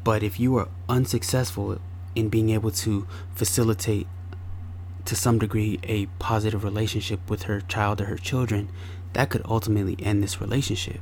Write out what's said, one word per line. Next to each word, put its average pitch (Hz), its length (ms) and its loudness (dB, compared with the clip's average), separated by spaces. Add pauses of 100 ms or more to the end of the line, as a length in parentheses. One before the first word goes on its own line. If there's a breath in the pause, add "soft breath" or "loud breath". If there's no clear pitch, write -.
But 107 200 4
if 95 160 -2
you 127 160 4
are 92 140 2 (180)
unsuccessful 123 920 0 (360)
in 110 140 2
being 110 200 4
able 110 220 2
to 98 340 0 (300 loud breath)
facilitate, 110 720 2 (960)
to - 120 -2
some 117 240 4
degree, 107 440 2
a 101 220 0 (140)
positive 107 440 0
relationship 101 680 -2
with 104 140 -2
her 104 180 0
child 104 380 0
or 101 60 0
her 104 120 -4
children, 110 520 0 (440 loud breath)
that 135 160 2
could - 140 0
ultimately 104 560 2
end 101 240 2
this 95 160 -4
relationship. 104 640 -2